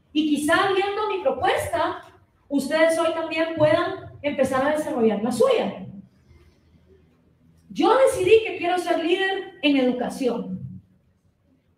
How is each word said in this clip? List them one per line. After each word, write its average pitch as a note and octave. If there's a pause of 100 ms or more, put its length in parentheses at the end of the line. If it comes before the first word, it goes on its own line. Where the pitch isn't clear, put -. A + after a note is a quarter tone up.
(140)
Y D#4
quizá E4
viendo G4+
mi F#4+
propuesta, F4 (460)
ustedes D#4+
hoy E4+
también D#4+
puedan E4+ (100)
empezar C4+
a D4+
desarrollar A3+
la A#3+
suya. A4+ (1800)
Yo G#4
decidí A4
que -
quiero F4
ser E4+
líder F#4+
en C#4+
educación, A#3 (1200)